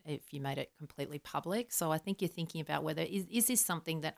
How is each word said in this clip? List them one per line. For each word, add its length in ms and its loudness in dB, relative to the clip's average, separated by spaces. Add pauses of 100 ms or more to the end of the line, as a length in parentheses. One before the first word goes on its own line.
if 260 -6
you 80 -4
made 180 -2
it 180 -4
completely 420 -6
public. 540 -2
So 200 2
I 60 4
think 240 -2
you're 60 4
thinking 320 -2
about 240 0
whether, 180 0
is, 260 0
is 200 4
this 120 6
something 420 0
that 160 -2